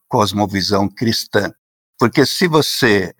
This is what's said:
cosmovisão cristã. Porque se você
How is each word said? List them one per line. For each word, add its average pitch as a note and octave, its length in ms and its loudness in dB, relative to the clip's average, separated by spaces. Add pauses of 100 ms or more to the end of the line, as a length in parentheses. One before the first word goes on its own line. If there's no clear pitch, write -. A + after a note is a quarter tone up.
cosmovisão G2 800 0
cristã. A2 640 -4 (460)
Porque B2+ 280 2
se - 220 -2
você A2 720 0